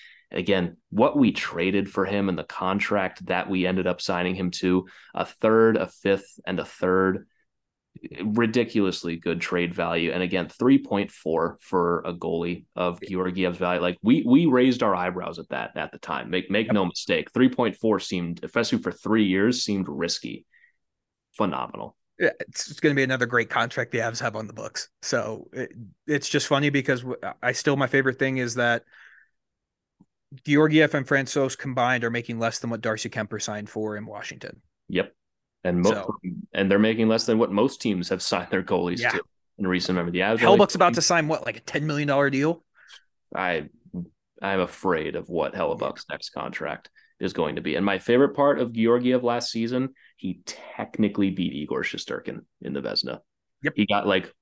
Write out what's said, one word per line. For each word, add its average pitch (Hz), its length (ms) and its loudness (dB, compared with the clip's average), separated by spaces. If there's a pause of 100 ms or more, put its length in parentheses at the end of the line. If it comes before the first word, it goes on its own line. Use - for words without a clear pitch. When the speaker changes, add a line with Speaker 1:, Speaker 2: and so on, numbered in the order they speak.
(300)
Speaker 1:
Again, 92 480 0 (120)
what 113 280 2
we 120 140 6
traded 95 580 -2
for 95 160 -2
him 101 240 0
and 87 80 -2
the 80 60 -6
contract 95 840 -2
that 90 240 -2
we 92 160 0
ended 92 200 0
up 90 140 -2
signing 90 340 -2
him 92 180 -2
to, 92 340 2 (280)
a 85 120 -2
third, 113 500 4
a - 100 0
fifth, - 600 -2
and 90 120 -2
a 78 60 -4
third, 92 640 2 (960)
ridiculously 107 920 0
good 85 240 -4
trade 87 320 -2
value. 85 380 -2
And 82 120 -2
again, 90 260 -2
three 135 300 4
point 101 340 -2
four 80 480 -2
for 87 440 0
a 90 80 -6
goalie 85 520 -4 (100)
of 90 280 -2
Speaker 2:
Yeah. - 80 -12
Speaker 1:
Georgiev's 92 480 -2
value. 90 220 0
Like, 90 220 0
we, 117 240 4
we 143 200 6
raised 127 360 4
our 101 140 2
eyebrows 90 420 -4
at 80 120 -14
that 60 260 -6
at 76 160 -6
the - 60 -18
time. 64 320 -8
Make, 90 200 -2
make 110 160 2
Speaker 2:
Yep. 113 80 0
Speaker 1:
no 98 120 4
mistake. - 460 -2
Three 127 160 6
point 120 280 0
four 107 240 2
seemed, 87 420 -4
especially 113 360 0
for - 120 -2
three 107 360 2
years, 101 360 2
seemed 98 260 -2
risky. - 560 -6 (920)
Phenomenal. 65 600 -6 (220)
Speaker 2:
Yeah, - 120 4 (100)
it's, - 300 -10
it's - 100 -14
gonna 147 160 4
be 135 80 2
another 127 220 0
great 117 240 0
contract 117 420 -2
the 123 60 -2
Avs 113 220 -4
have 117 140 -4
on 110 140 -8
the - 40 -16
books. - 360 -12 (140)
So 110 500 -4
it, 127 180 -8 (380)
it's 143 200 0
just 143 200 0
funny 147 220 2
because 135 320 0
w-, 127 160 -8 (240)
I 123 100 0
still, 139 240 0
my 139 100 2
favorite 131 320 2
thing 135 200 0
is 120 180 -4
that 120 260 2 (1600)
Georgiev 151 500 6
and 139 120 -2
Francouz 135 500 0
combined 123 480 0
are 117 60 0
making 117 280 -6
less 113 200 -2
than 120 120 -6
what 113 100 -6
Darcy 110 280 -4
Kuemper 107 320 -6
signed 107 300 -8
for 107 260 -4
in 104 100 -10
Washington. - 540 -14 (280)
Speaker 1:
Yep. - 240 -2 (520)
And 87 160 2
mo-, 95 100 4
Speaker 2:
So 101 260 -4 (360)
Speaker 1:
and 98 180 2
they're 101 80 6
making 110 300 4
less 110 180 2
than 110 120 2
what 101 140 2
most 110 280 0
teams 92 280 -2
have 92 140 -2
signed 90 280 -2
their 95 120 0
goalies 90 380 -2
Speaker 2:
Yeah. 117 100 0
Speaker 1:
to 92 120 -2 (360)
in 98 80 -2
recent 92 300 0
memory. 87 160 -2
The 87 80 0
Avs 107 180 2
Speaker 2:
Hellebuyck's 165 360 6
Speaker 1:
only - 0 -
Speaker 2:
about 175 200 4
to 156 80 0
sign, 165 260 2
what, - 180 -2
like, 120 100 -6
a - 40 -18
ten 151 260 -4
million 147 220 -2
dollar 139 220 4
deal? 143 340 0 (680)
Speaker 1:
I, 87 340 -2 (760)
I'm 98 180 0
afraid 80 560 -2
of - 120 -10
what 80 260 -2
Hellebuyck's - 540 -4
Speaker 2:
Yeah. 73 60 -10
Speaker 1:
next - 160 -12
contract - 600 -10 (300)
is 92 120 -4
going 76 240 -2
to 62 60 -8
be. 73 140 -2
And 95 100 0
my 98 120 0
favorite 127 360 4
part 143 240 2
of 123 140 -2
Georgiev 123 500 2
last 120 300 -2
season, 127 380 -2 (260)
he 90 280 -8
technically - 840 -2
beat 92 220 -2
Igor 69 320 -4
Shesterkin - 560 -8 (200)
in 69 120 -8
the 69 100 -4
Vezina. 60 380 -6 (420)
Speaker 2:
Yep. 139 140 -2
Speaker 1:
He 107 100 2
got, 101 220 0
like, 95 340 0